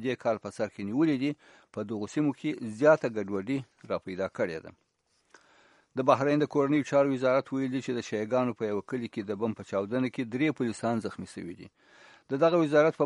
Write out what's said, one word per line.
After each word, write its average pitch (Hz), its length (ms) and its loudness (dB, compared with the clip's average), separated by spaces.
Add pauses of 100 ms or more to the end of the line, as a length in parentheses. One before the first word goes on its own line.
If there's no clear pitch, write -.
دې 127 100 -2 (100)
کال 110 200 2
په 101 140 -10
سر 107 160 -2
کې 104 160 -10
نیولې 143 340 2
دي، 143 80 0 (420)
په 104 60 -6 (100)
دغو 104 240 -6
سیمو 151 260 2
کې 151 120 -4 (260)
زیاته 147 380 6
ګډوډي 101 420 -4 (340)
راپیدا 92 360 -4 (100)
کړې 87 260 -2
ده. - 80 -18 (1300)
د - 20 0 (100)
بحرین 143 300 4
د 147 140 2
کورنیو 143 360 2
چارو 139 240 4
وزارت 131 400 2
ویل 135 220 -2
دي 131 100 -4
چې 131 80 -2
د 120 140 -2
شیعه 107 260 -2
ګانو 123 260 2
په 117 120 -4
یوه 101 180 -2
کلي 120 240 -4
کې 113 160 -4
د - 100 -4
بم 113 200 0
په 101 100 -14
چاودنه 104 400 0
کې 131 140 -4 (100)
درې 147 240 0
پولیسان 117 380 -2 (100)
زخمي 95 300 -10
سوي 90 260 -10
دي. 92 80 -18 (600)
د 135 140 -2
دغه 165 180 6
وزارت 151 360 4
په 151 80 2